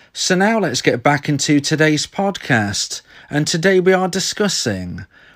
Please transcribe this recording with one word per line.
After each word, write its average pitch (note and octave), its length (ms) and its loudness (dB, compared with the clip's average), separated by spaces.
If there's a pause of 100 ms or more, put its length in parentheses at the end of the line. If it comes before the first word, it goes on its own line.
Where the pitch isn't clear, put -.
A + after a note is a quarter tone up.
(140)
So - 200 0
now G#3 240 2
let's D3+ 240 -2
get B2+ 220 0
back D3 260 0
into D3 300 2
today's D3+ 480 0
podcast, B2 960 -2 (260)
and D3 160 0
today F#3 340 2
we F#3 140 4
are F#3 140 2
discussing G2+ 1000 -4 (300)